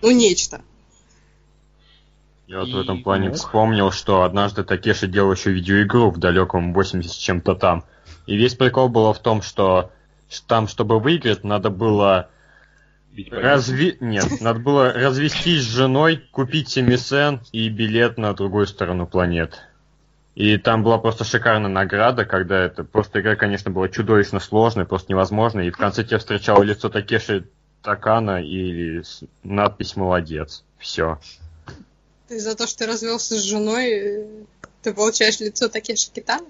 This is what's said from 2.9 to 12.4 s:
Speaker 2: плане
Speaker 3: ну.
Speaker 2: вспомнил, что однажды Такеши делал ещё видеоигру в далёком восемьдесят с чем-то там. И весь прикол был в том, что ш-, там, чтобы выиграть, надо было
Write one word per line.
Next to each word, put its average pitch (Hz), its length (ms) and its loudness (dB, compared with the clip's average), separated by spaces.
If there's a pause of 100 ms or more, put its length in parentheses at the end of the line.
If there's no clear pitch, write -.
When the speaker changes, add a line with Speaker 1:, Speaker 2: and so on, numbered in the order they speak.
Speaker 2:
плане 95 260 0
Speaker 3:
ну. 117 60 -6
Speaker 2:
вспомнил, 107 580 2
что 95 320 2
однажды 101 400 -2
Такеши 101 420 -2
делал 98 260 2
ещё 95 180 -2
видеоигру 98 600 4
в 85 80 -6
далёком 90 560 0
восемьдесят 92 380 -2
с - 40 -14
чем-то 90 380 0
там. 87 300 0 (420)
И 104 100 -4
весь 123 180 2
прикол 127 340 2
был 110 240 4
в 107 80 -4
том, 110 220 0
что 92 480 0 (380)
ш-, - 180 -18
там, 113 220 0
чтобы 113 320 0
выиграть, 123 440 0
надо 104 260 -2
было 98 580 2 (840)